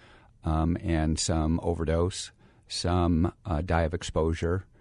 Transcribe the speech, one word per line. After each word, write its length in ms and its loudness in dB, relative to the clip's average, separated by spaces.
um, 380 0
and 360 0
some 440 0
overdose, 680 0
some, 640 2
uh, 160 -2
die 220 0
of 100 0
exposure. 720 -2